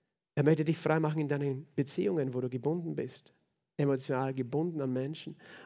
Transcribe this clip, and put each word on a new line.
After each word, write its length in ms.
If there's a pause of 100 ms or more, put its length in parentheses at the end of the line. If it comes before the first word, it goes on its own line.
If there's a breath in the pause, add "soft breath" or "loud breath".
(360)
er 80
möchte 200
dich 140
frei 220
machen 200
in 80
deinen 380 (100)
Beziehungen, 600
wo 60
du 80
gebunden 460
bist. 380 (440)
Emotional 580
gebunden 460
an 120
Menschen 420 (300 loud breath)